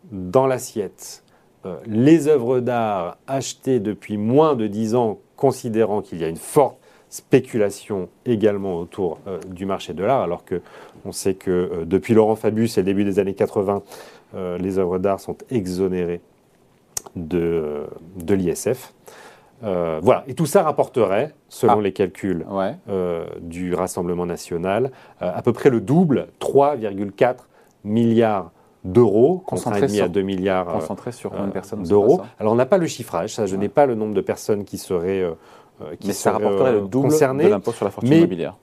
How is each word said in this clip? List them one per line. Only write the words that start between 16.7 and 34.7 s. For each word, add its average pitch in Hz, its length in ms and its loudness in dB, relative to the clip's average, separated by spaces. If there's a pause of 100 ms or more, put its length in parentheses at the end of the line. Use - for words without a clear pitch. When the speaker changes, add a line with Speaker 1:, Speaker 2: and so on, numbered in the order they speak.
Speaker 1:
de, 85 240 -4
euh, 78 480 -4 (300)
de 92 180 0
l'I 92 140 0
S 82 220 -4
F. - 220 -8 (680)
Euh, 87 380 -2
voilà. 98 260 2
Et 131 80 -10
tout 165 100 -2
ça 180 180 2
rapporterait, 135 680 0 (160)
selon 113 300 2
Speaker 2:
Ah. - 20 -2
Speaker 1:
les 98 100 0
calculs, 92 580 -2
Speaker 2:
Ouais. 98 260 -4 (140)
Speaker 1:
euh, 90 360 -4 (160)
du 87 320 -6
Rassemblement 90 520 -2
national, 92 680 -4 (300)
euh, 90 120 -4
à - 80 -6
peu 120 120 2
près - 160 4
le 117 120 2
double, 127 460 2 (120)
trois 139 360 4
virgule 101 360 -6
quatre - 380 0 (340)
milliards 110 680 2 (340)
d'euros, 117 600 6
contre 92 180 -4
Speaker 2:
Concentré 104 180 0
Speaker 1:
un - 20 4
et 104 40 2
demi 101 120 0
à 95 60 4
Speaker 2:
sur, 87 60 -2
Speaker 1:
deux 98 100 0
milliards, 95 440 -2
Speaker 2:
concentré 87 460 -6
sur - 200 -10
combien 101 140 -6
de 98 40 -4
Speaker 1:
euh, - 40 -10
Speaker 2:
personnes, 101 300 -8
c'est 82 60 -6
Speaker 1:
d'euros. 104 300 6
Speaker 2:
pas - 40 -8
ça ? 113 60 -16 (100)
Speaker 1:
Alors, 107 140 2
on - 20 4
n'a 120 100 4
pas 202 120 2
le 165 100 0
chiffrage, 90 480 -6
ça, 110 100 -2
je 95 100 -2
Speaker 2:
Ouais. 98 60 -2
Speaker 1:
n'ai 101 80 -2
pas 143 160 4
le 123 100 0
nombre 107 180 -4
de 95 80 2
personnes 104 420 -2
qui 95 140 -12